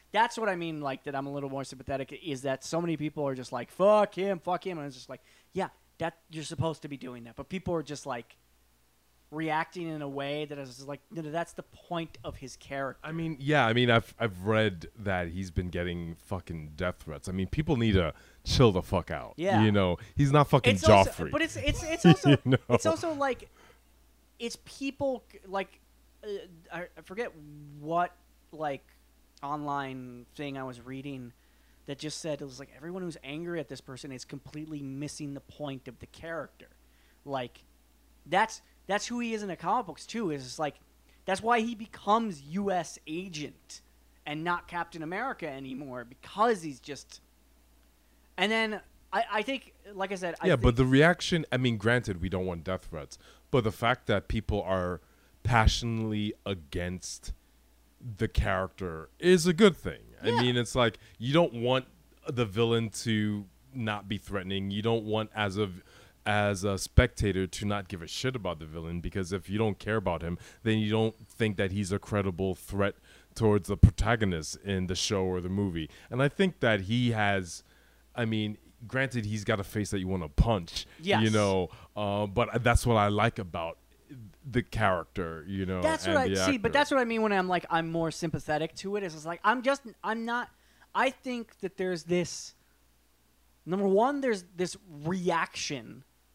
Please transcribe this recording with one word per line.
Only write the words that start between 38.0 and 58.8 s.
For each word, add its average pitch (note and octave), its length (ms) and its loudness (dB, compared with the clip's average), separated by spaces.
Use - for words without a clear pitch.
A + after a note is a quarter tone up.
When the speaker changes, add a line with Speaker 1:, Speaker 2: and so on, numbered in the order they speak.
Speaker 1:
that's, F#3+ 380 0
that's F#3+ 180 -2
who A#3+ 140 -6
he A#3 140 -4
is G#3 80 -6
in G3+ 60 -6
the E3+ 80 -6
comic G3+ 300 -2
books D#3 200 -16
too, G#3+ 240 -4
is C#3 140 -4
it's B2 140 -12
like, D3 180 -4
that's F#3+ 160 -2
why A#3 180 2
he A#3 140 -4
becomes G#3 680 0
U F#3+ 300 -2
S F3 340 -4
agent D#3 760 -10
and D3+ 180 -6
not F3 260 -2
Captain E3+ 340 -8
America F#3 460 -6
anymore, C3 560 -10
because G3 580 0
he's D3 180 -10
just, - 400 -14
and G3 140 0
then A3 300 0
I, G#3+ 200 0
I G#3+ 100 0
think, C4+ 320 -8
like F#3+ 200 -4
I - 40 -4
said, F3 240 -4
I E3+ 60 -2
Speaker 2:
Yeah, F3+ 80 4
Speaker 1:
think A#2+ 80 0
Speaker 2:
but B2 140 4
the C3 100 4
reaction, D#3+ 640 4
I B2+ 40 0
mean, B2+ 200 2
granted, A2 440 0
we F#2 80 -2
don't F#2 180 -2
want E2+ 180 -6
death F#2 260 -4
threats, D2+ 280 -12
but B2+ 140 4
the G#2+ 80 0
fact A#2+ 340 0
that G2+ 220 0
people G#2+ 340 -2
are F2+ 380 0
passionately A2 920 2
against F2+ 880 -6
the A2 100 -2
character F#2 800 -2